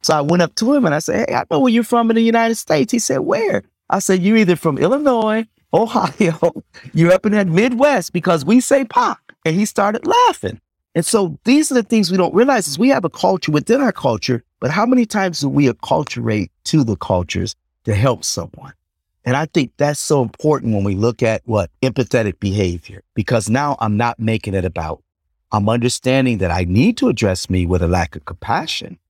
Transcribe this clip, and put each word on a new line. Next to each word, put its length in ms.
So 140
I 60
went 200
up 140
to 180
him 120
and 100
I 40
said, 300
"Hey, 60
I 160
know 80
where 120
you're 120
from 260
in 60
the 80
United 320
States." 360
He 60
said, 220
"Where?" 420
I 120
said, 240
"You're 140
either 180
from 240
Illinois, 640
Ohio, 920
<laughs> 200
you're 200
up 140
in 60
that 140
Midwest 680
because 320
we 140
say 240
pop." 360
And 100
he 100
started 420
laughing. 520
And 100
so 380
these 280
are 40
the 80
things 260
we 80
don't 160
realize 340
is 120
we 100
have 160
a 60
culture 400
within 280
our 120
culture, 520
but 120
how 160
many 180
times 360
do 80
we 180
acculturate 840
to 200
the 120
cultures 600
to 100
help 300
someone? 500
And 100
I 120
think 300
that's 220
so 220
important 540
when 80
we 100
look 300
at 220
what 260
empathetic 580
behavior, 640
because 340
now 300
I'm 180
not 220
making 340
it 100
about, 380
I'm 160
understanding 680
that 140
I 120
need 340
to 120
address 400
me 160
with 160
a 60
lack 280
of 100
compassion 720